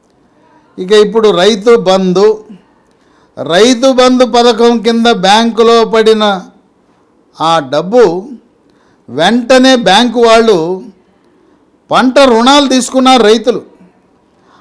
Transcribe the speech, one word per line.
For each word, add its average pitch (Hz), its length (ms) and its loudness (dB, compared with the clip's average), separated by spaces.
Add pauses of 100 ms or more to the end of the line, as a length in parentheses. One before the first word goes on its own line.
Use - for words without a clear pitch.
(800)
ఇక 185 120 -10
ఇప్పుడు 214 380 2
రైతు 202 460 0
బంధు, 190 680 0 (1000)
రైతు 226 500 0
బంధు 254 340 2
పథకం 233 560 0
కింద 233 260 -2
బ్యాంకులో 226 800 0
పడిన 214 560 0 (1000)
ఆ 165 180 0
డబ్బు 180 680 -2 (800)
వెంటనే 247 680 0
బ్యాంకు 233 460 0
వాళ్ళు 220 600 0 (1080)
పంట 240 280 0
రుణాలు 262 480 2
తీసుకున్నారు 254 560 0
రైతులు, 214 380 0 (1000)